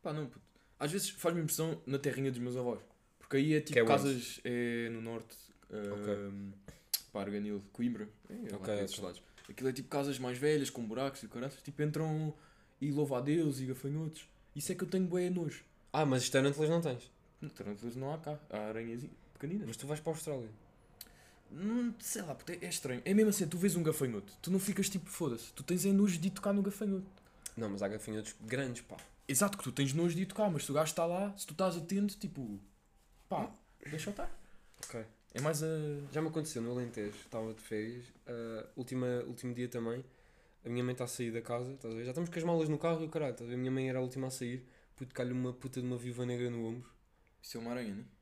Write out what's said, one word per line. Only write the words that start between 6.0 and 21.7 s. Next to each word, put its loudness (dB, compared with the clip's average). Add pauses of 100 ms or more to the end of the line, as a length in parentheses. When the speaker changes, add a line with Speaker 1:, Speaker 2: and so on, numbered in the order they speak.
Speaker 1:
ahm, -6 (580)
pá, -4
Arganil, -2 (100)
Coimbra. -2 (220)
É, -12 (160)
lá -6
Speaker 2:
Ok, -6
Speaker 1:
para -2
esses -6
Speaker 2:
ok. -6
Speaker 1:
lados. -10 (260)
Aquilo 0
é -4
tipo -8
casas 0
mais -2
velhas, 4
com -4
buracos -2
e -10
o -12
caralho, -6 (120)
tipo -8
entram 0 (440)
e 0
louva 2
a 2
Deus 4
e -2
gafanhotos. -4 (260)
Isso -6
é 0
que -2
eu -4
tenho 4
bué 2
nojo. 0 (300)
Speaker 2:
Ah, 6
mas 4
tarântulas 4
não 4
tens? -4 (300)
Speaker 1:
Não, -8
tarântulas -8
não -4
há -6
cá. -8 (120)
Há -4
aranhas -4
e-, -10 (220)
pequeninas. -4
Speaker 2:
Mas -6
tu -10
vais -4
para -4
a -2
Austrália. -6 (1040)
Speaker 1:
Hum, 0